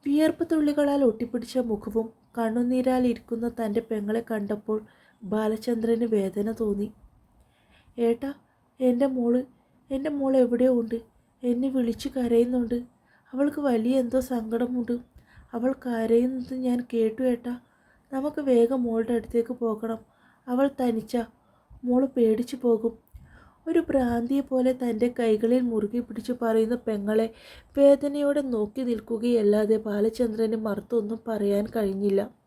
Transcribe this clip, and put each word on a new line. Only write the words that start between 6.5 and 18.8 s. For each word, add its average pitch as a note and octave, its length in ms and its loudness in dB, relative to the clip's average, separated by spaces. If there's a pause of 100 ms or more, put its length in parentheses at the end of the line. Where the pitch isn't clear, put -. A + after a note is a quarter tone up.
തോന്നി. G#3 360 -2 (1080)
"ഏട്ടാ, A#3 340 0 (480)
എൻ്റെ B3+ 280 2
മോള്, B3 340 2 (500)
എൻ്റെ C4+ 180 -4
മോൾ C#4 280 0
എവിടെയോ B3 360 4
ഉണ്ട്. A#3 260 0 (440)
എന്നെ B3 260 0
വിളിച്ചു B3 400 -2
കരയുന്നുണ്ട്. A#3+ 680 2 (560)
അവൾക്ക് C#4+ 280 0
വലിയ B3 380 2
എന്തോ B3 200 0
സങ്കടമുണ്ട്. A#3+ 760 -2 (580)
അവൾ A#3+ 200 -2
കരയുന്നത് B3 840 0
ഞാൻ B3+ 260 0
കേട്ടു A3+ 420 -2
ഏട്ടാ. A#3+ 300 -2 (580)
നമുക്ക് D4 300 -4
വേഗം B3+ 420 4